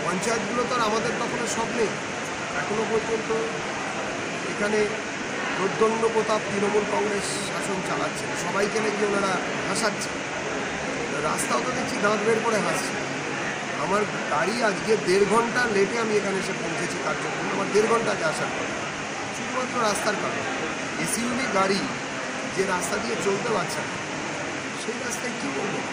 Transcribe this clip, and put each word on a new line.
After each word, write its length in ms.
পঞ্চায়েতগুলো 640
তো 80
আর 120
আমাদের 320
দখলে 240
সব 120
নেই। 120
এখনো 300
পর্যন্ত 380
এখানে 280
প্রদ্যুম্ন 460
প্রতাপ 360
তৃণমূল 440
কংগ্রেস 340
শাসন 300
চালাচ্ছে, 380
সবাইকে 420
নাকি 240
ওনারা 240
হাসাচ্ছে। 400
রাস্তাও 360
তো 120
দেখছি 260
দাঁত 240
বের 180
করে 220
হাসছে। 260
আমার 180
গাড়ি 220
আজকে 220
দেড় 240
ঘন্টা 300
লেটে 280
আমি 160
এখানে 240
এসে 180
পৌঁছেছি 440
কার্যক্রমে, 500
আমার 180
দেড় 180
ঘন্টা 240
আগে 160
আসার 240
পর, 120
শুধুমাত্র 400
রাস্তার 320
কারণে। 220
এসইউভি 420
গাড়ি 240
যে 80
রাস্তা 300
দিয়ে 120
চলতে 300
পারছে 300
না, 80
সেই 240
রাস্তায় 340
কী 160
করবে? 240